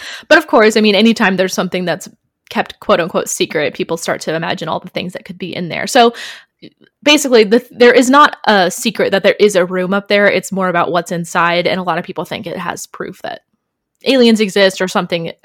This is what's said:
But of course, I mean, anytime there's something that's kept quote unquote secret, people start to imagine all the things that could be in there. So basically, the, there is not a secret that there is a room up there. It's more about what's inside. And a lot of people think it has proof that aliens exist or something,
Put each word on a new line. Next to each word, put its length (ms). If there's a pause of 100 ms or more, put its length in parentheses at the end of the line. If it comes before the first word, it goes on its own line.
(280)
But 100
of 80
course, 320
I 40
mean, 120
anytime 440
there's 180
something 300
that's 220 (440)
kept 280
quote 200
unquote 300
secret, 440
people 240
start 240
to 140
imagine 340
all 100
the 100
things 240
that 120
could 140
be 160
in 140
there. 180
So 260 (880)
basically, 420
the, 260
there 220
is 180
not 340
a 240
secret 420
that 120
there 160
is 160
a 100
room 280
up 140
there. 220
It's 220
more 180
about 220
what's 200
inside. 560
And 120
a 40
lot 140
of 80
people 180
think 240
it 100
has 300
proof 360
that 180 (640)
aliens 340
exist 420
or 60
something, 440 (140)